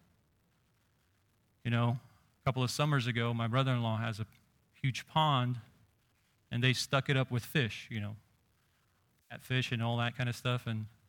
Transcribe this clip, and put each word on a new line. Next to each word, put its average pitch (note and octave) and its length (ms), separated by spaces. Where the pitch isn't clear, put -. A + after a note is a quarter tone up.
You A#2+ 80
know, A#2+ 280
a - 40
couple B2+ 180
of B2+ 80
summers C#3+ 360
ago, A#2 260
my A#2 140
brother-in-law A#2+ 500
has A2+ 220
a A2 60
huge - 340
pond, B2+ 520
and A#2+ 120
they C3 100
stuck - 360
it C3+ 80
up C3 120
with A#2+ 160
fish, - 460
you A2+ 80
know, G#2 160
catfish B2 420
and A2+ 120
all A#2 140
that A#2+ 200
kind B2+ 100
of A#2+ 80
stuff, B2 320
and G#2+ 200